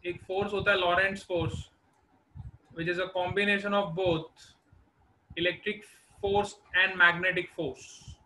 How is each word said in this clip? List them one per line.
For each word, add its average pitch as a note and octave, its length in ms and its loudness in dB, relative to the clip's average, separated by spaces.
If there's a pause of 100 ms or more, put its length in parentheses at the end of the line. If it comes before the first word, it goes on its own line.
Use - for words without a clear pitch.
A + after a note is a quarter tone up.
एक F3 180 -8
फोर्स G3+ 300 -2
होता G3 180 2
है G3 60 4
लॉरेंट्ज F#3 460 2
फोर्स, E3 460 -4 (1040)
which E3 160 -6
is F3 100 -2
a F#3 120 -2
combination G3+ 640 0
of F#3+ 200 2
both E3+ 520 -2 (840)
electric F3 520 -2 (360)
force G3+ 340 0 (220)
and F#3 260 2
magnetic F3 540 4
force। C#3+ 300 -8 (400)